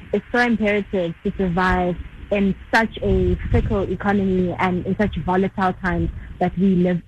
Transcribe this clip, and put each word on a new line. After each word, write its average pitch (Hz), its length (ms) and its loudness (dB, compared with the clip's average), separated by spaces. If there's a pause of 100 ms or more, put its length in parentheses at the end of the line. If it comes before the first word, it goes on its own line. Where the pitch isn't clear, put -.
(140)
is 208 80 -2 (100)
so 247 60 2
imperative 208 840 0
to 196 140 -2
survive 185 580 0 (360)
in 196 240 2 (180)
such 226 300 0
a 359 340 2 (160)
fickle 220 300 2
economy 185 760 0
and 180 280 0
in 190 100 -2
such 208 220 0
volatile 185 560 0
times 170 360 -2 (300)
that 180 180 0
we 190 160 4
live 180 340 2